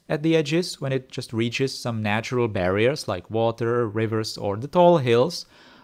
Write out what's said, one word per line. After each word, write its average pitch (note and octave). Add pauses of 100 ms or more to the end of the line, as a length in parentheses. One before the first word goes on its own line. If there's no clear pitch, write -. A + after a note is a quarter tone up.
at D3+
the D#3+
edges D#3+
when C3+
it C3
just -
reaches A#2
some A2+
natural A2
barriers G#2
like F#2
water, A2+
rivers, A2
or G2+
the B2+
tall F3
hills, B2+ (380)